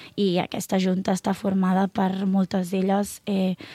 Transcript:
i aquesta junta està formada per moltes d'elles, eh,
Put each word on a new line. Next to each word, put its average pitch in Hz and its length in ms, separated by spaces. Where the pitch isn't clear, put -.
i 196 240
aquesta - 400
junta 185 320
està 196 240
formada 190 480
per 190 240
moltes 190 480
d'elles, 196 520
eh, 190 280